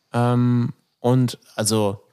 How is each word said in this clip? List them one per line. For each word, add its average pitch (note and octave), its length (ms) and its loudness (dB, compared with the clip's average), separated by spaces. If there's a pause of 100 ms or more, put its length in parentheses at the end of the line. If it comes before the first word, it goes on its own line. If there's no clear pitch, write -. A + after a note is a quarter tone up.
(120)
Ähm, A#2+ 600 0 (260)
und B2 380 0 (180)
also G#2 460 -2 (100)